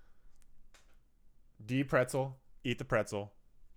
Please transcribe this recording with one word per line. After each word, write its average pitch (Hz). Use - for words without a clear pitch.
De-pretzel, 131
eat 120
the 135
pretzel, 107